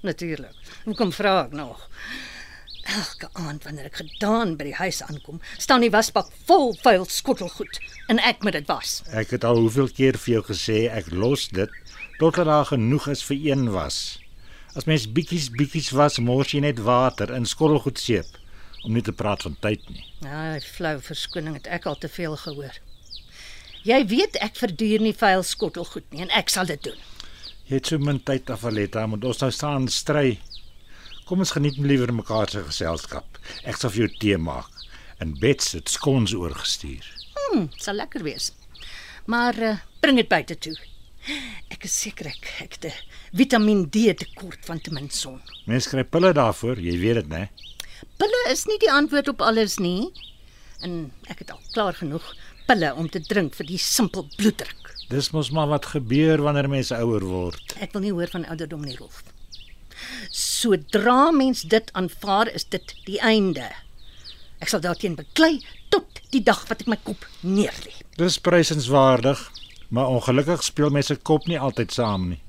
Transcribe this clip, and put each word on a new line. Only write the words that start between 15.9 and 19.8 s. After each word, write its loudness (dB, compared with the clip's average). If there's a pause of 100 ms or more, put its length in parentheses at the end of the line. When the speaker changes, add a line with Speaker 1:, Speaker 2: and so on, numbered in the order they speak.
Speaker 2:
was, 4
mors 2
jy 0
net 0
water 2
en -4
skottelgoed 2
seep, -2 (460)
om -2
nie 2
te -4
praat -2
van -8
tyd -2